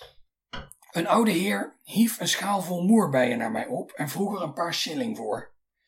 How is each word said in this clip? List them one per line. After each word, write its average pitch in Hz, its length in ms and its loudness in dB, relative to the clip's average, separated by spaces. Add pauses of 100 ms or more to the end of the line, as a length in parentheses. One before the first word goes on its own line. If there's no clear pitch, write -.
(920)
Een 170 160 -2
oude 214 240 4
heer 196 520 -2
hief - 380 2
een 180 80 -2
schaal 196 340 0
vol 175 200 -4
moerbijen 139 560 4
naar 113 120 -4
mij - 160 -4
op - 240 -6
en 147 180 -6
vroeg 202 280 -2
er 180 60 -6
een 151 120 -6
paar 170 200 -4
shilling 127 420 -4
voor. 113 380 -6 (340)